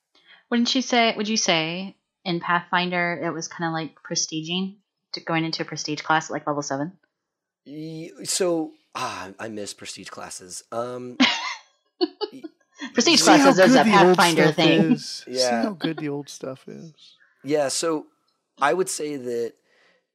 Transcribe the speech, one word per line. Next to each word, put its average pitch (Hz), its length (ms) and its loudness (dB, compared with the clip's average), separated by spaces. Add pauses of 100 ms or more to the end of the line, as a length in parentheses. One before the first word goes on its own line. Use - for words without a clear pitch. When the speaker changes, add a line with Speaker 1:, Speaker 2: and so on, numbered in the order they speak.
(500)
Speaker 1:
Wouldn't 240 240 0
you 262 80 0
say, 233 340 2
would 208 120 -4
you 220 80 -2
say 175 600 -2 (280)
in 170 160 -2
Pathfinder 175 840 -2
it 165 80 -4
was 160 180 -8
kinda 165 220 -6
like 160 320 -6
prestiging, 175 760 -6 (340)
to - 80 -10
going 165 240 -2
into 160 180 -4
a 151 40 -10
prestige 151 340 -8
class 160 300 0
at, - 20 -10
like, 147 140 -8
level 147 160 -4
seven? 143 300 -6 (720)
Speaker 2:
Ye-, 160 460 -12 (120)
so, 165 480 -2 (220)
ah, - 340 -8 (100)
I 107 100 -10
miss 104 260 -10
prestige 98 340 -14
classes. 98 540 -14 (100)
Um, 123 460 -8
Speaker 1:
<laughs> - 840 -6
Speaker 2:
y-, 359 420 -8 (520)
Speaker 1:
Prestige 302 260 2
Speaker 3:
See - 60 4
Speaker 1:
classes 277 320 8
Speaker 3:
how 185 80 8
Speaker 1:
is 247 60 8
Speaker 3:
good 262 140 8
Speaker 1:
a 220 40 4
Speaker 3:
the 196 160 8
old 180 100 8
Speaker 1:
Pathfinder 170 280 6
Speaker 3:
stuff 156 120 4
Speaker 1:
thing. 160 360 6
Speaker 3:
is? - 140 -2 (200)
See 123 60 -12
Speaker 2:
Yeah. 123 320 2
Speaker 3:
how 214 80 -2
good 160 260 -6
the 151 100 -6
old 143 220 -6
stuff - 360 -12
is? 151 260 -16 (520)
Speaker 2:
Yeah, 143 240 0
so 160 380 -2 (520)
I 143 140 2
would 185 160 0
say 151 280 -6
that 120 360 -6 (640)